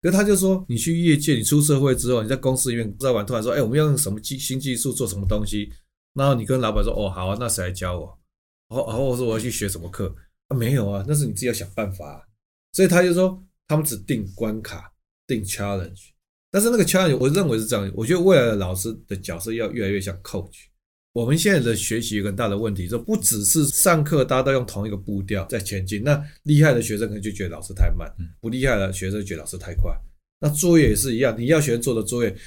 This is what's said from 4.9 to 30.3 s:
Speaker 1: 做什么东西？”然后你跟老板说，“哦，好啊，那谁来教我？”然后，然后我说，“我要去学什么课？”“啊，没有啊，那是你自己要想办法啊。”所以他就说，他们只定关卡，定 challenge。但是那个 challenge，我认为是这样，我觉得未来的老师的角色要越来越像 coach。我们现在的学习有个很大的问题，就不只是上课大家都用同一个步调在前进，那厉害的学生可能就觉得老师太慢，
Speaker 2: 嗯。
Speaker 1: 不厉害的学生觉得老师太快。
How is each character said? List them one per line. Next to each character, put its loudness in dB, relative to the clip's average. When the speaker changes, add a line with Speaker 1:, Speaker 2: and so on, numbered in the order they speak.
Speaker 1:
做 -4
什 -6
么 -4
东 0
西？” -4
然 2
后 4
你 -2
跟 0
老 0
板 2
说 0
，“哦， -2
好 -6
啊， -2
那 -4
谁 -4
来 -4
教 -6
我？” -14
然 -6
后， -2
然 -4
后 0
我 0
说 -2
，“我 0
要 -2
去 -4
学 -4
什 -6
么 -12
课 -6
？”“啊， -2
没 0
有 2
啊， -4
那 0
是 0
你 -6
自 -6
己 -4
要 0
想 -8
办 -4
法 -12
啊。” -18
所 4
以 6
他 6
就 4
说， 2
他 2
们 2
只 -4
定 -4
关 -4
卡， -14
定 -2
challenge。 -6
但 2
是 4
那 2
个 6
challenge， 4
我 4
认 2
为 2
是 -4
这 -2
样， -2
我 -4
觉 2
得 2
未 6
来 6
的 2
老 -2
师 -6
的 -6
角 -8
色 -6
要 -4
越 -4
来 -2
越 0
像 -8
coach。 -10
我 -2
们 4
现 4
在 4
的 0
学 -2
习 -4
有 0
个 -2
很 -4
大 0
的 0
问 -2
题， -4
就 -4
不 -2
只 0
是 2
上 2
课 2
大 0
家 2
都 2
用 0
同 -6
一 -6
个 -6
步 -6
调 -4
在 -4
前 -6
进， -4
那 2
厉 6
害 6
的 2
学 -2
生 -2
可 -6
能 -8
就 -4
觉 -6
得 -4
老 -12
师 -12
太 2
慢， -4
Speaker 2:
嗯。 -10
Speaker 1:
不 -8
厉 -2
害 2
的 0
学 -4
生 -4
觉 -8
得 -10
老 -14
师 -12
太 -10
快。 2